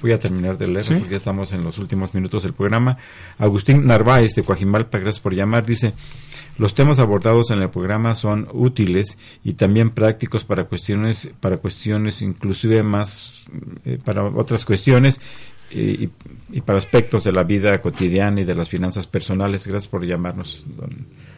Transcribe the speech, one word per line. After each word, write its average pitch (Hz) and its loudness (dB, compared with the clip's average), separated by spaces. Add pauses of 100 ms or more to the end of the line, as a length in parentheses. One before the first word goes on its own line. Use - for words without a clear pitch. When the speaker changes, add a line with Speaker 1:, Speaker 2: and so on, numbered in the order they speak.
Speaker 1:
Voy 117 2
a 113 2
terminar 92 -2
de - -4
leer 95 -2
Speaker 2:
Sí. 120 0
Speaker 1:
porque 185 -4
ya 98 -4
estamos 95 -4
en 90 -4
los 82 -6
últimos 95 -4
minutos 92 -2
del 90 -4
programa. 117 0 (400)
Agustín 107 4
Narváez 117 6
de 107 0
Coajimalpa, 101 0
gracias 98 -4
por 95 -2
llamar, 107 0
dice, 113 0 (640)
los 104 2
temas 139 4
abordados 113 4
en 101 2
el 92 0
programa 107 -2
son 107 -2
útiles 107 0 (260)
y 92 -4
también 110 4
prácticos 110 0
para - -2
cuestiones, 107 -2 (100)
para 92 0
cuestiones 107 -4
inclusive 104 0
más, 104 -4 (400)
eh, 123 -6
para 101 -2
otras 107 -2
cuestiones, 127 4 (500)
eh, 104 -2 (420)
y, - -8
y 127 -4
para 101 0
aspectos 110 2
de 101 2
la 92 2
vida 98 2
cotidiana 95 0
y - -2
de 87 -2
las 85 -4
finanzas 92 -4
personales. 98 -4
Gracias 98 -6
por 90 -6
llamarnos, 87 -6 (120)
don - -12 (320)